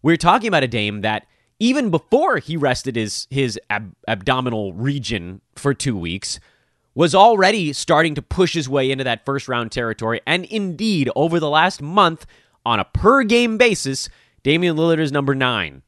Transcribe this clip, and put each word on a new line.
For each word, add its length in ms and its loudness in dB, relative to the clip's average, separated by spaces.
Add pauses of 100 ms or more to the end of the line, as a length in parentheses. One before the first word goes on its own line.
we're 140 4
talking 320 2
about 140 2
a 60 -2
Dame 320 -4
that 260 -4 (320)
even 320 0
before 480 2
he 180 -6
rested 400 0
his, 340 -6
his 280 -2 (120)
ab-, 260 -6 (100)
abdominal 680 -2
region 640 -6 (160)
for 160 -2
two 240 -4
weeks, 420 -6 (560)
was 200 2
already 580 4
starting 420 0
to 80 -8
push 300 0
his 160 -4
way 220 0
into 140 -4
that 200 -4
first 240 -6
round 240 -4
territory. 540 -4
And 180 -2
indeed, 720 -2
over 240 2
the 80 -2
last 320 2
month, 460 0 (400)
on 120 2
a 60 0
per 380 4
game 340 2
basis, 540 0 (320)
Damian 340 2
Lillard 220 2
is 140 0
number 220 0
nine 540 -2